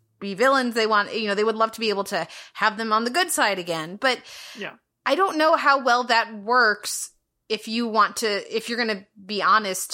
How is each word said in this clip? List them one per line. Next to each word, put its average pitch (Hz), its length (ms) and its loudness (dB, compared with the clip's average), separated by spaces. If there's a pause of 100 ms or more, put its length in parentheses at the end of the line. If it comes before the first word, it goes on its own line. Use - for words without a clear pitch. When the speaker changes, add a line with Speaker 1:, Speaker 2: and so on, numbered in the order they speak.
(200)
Speaker 1:
be 202 140 -6
villains. 247 420 2
They 220 120 2
want, 208 260 0
you 214 140 -4
know, 202 80 0
they 208 80 2
would 220 120 2
love 220 180 2
to - 80 -12
be 226 80 0
able 196 160 -2
to 202 200 -4 (280)
have 208 240 0
them 226 160 -2
on 226 100 4
the 240 80 -2
good 349 200 0
side 208 280 0
again. 170 380 -6
But 254 220 0 (380)
Speaker 2:
Yeah. 190 160 -10 (320)
Speaker 1:
I 269 100 0
don't 349 220 0
know 311 200 4
how 277 260 2
well 247 220 2
that 226 280 2
works 214 800 0 (360)
if 214 200 -6
you 233 200 -2
want 214 300 2
to, 226 100 0 (280)
if 226 140 -6
you're 233 80 -6
gonna 220 280 -2 (180)
be 190 200 -4
honest 190 500 2